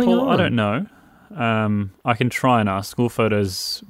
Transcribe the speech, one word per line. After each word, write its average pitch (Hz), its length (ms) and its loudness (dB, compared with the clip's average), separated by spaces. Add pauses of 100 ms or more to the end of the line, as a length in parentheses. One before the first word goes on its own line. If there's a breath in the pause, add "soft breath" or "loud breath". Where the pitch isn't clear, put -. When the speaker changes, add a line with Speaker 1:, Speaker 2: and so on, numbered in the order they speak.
Speaker 1:
going 240 140 4
Speaker 2:
Paul, 269 100 0
Speaker 1:
on? - 100 2
Speaker 2:
I 185 40 2
don't 123 120 0
know. 113 300 0 (500 soft breath)
Um, 107 560 0 (140)
I 123 80 0
can 101 160 0
try 123 300 2
and 104 100 2
ask. 98 220 -4
School 120 180 0
photos 104 800 -2